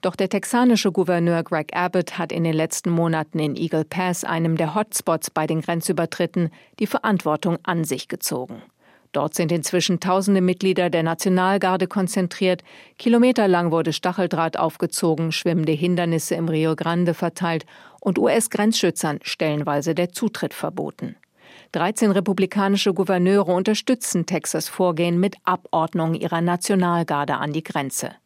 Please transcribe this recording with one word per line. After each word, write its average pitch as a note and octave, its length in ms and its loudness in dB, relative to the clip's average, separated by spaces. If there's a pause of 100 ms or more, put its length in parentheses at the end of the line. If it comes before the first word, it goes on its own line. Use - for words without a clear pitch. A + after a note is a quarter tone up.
doch F#3 160 -2
der F#3+ 120 0
texanische A3+ 640 2
Gouverneur E3+ 540 2
Greg D#3 280 -2
Abbott F3+ 460 -2
hat E3 140 -4
in E3 100 -2
den E3 100 0
letzten D#3+ 380 -2
Monaten E3 480 0
in D3+ 160 0
Eagle D#3+ 300 -2
Pass, F3+ 400 -2
einem E3 320 0
der D#3+ 180 0
Hotspots F#3 560 -2
bei D#3 160 0
den D#3+ 140 -2
Grenzübertritten, E3+ 920 -2 (300)
die G#3+ 80 0
Verantwortung E3+ 760 0
an E3+ 220 -2
sich C3+ 240 -6
gezogen. - 540 -8 (500)
Dort C#3+ 220 -2
sind E3+ 180 0
inzwischen E3+ 480 0
tausende F#3+ 400 2
Mitglieder F3+ 500 2
der E3 140 2
Nationalgarde F#3 840 2
konzentriert. F3+ 800 -2 (340)
Kilometerlang A3+ 720 4
wurde D#3+ 220 0
Stacheldraht F3 640 -2
aufgezogen, D#3+ 720 0
schwimmende D#3+ 400 0
Hindernisse E3+ 640 0
im E3 140 -2
Rio D#3+ 260 0
Grande E3+ 400 0
verteilt E3 520 -2 (340)
und F3 180 0
U-S-Grenzschützern G3+ 1040 2
stellenweise D3 720 -2
der F3 160 -2
Zutritt - 440 -4
verboten. - 600 -8 (560)
Dreizehn G3+ 400 0
republikanische G3 800 2
Gouverneure F#3 600 2
unterstützen F#3+ 720 0
Texas' D#3+ 420 -4
Vorgehen F3 520 0
mit F#3+ 240 0
Abordnung E3 680 0
ihrer E3 280 -2
Nationalgarde E3+ 960 0
an D3 160 -4
die D#3 100 -4
Grenze. - 500 -6 (140)